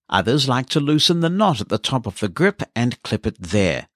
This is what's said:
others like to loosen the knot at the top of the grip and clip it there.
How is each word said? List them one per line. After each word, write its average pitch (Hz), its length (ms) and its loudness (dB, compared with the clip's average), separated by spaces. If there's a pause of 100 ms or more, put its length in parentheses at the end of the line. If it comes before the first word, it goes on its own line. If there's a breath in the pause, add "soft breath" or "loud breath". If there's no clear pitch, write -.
others 131 380 2
like 127 220 0
to 156 100 0
loosen 151 400 2
the 165 100 0
knot 180 300 2
at 101 80 -8
the 107 100 -2
top 123 300 -4
of 98 120 -8
the 104 100 -2
grip 185 340 0 (100)
and 120 300 -2
clip - 240 -4
it 104 100 -4
there. 87 580 0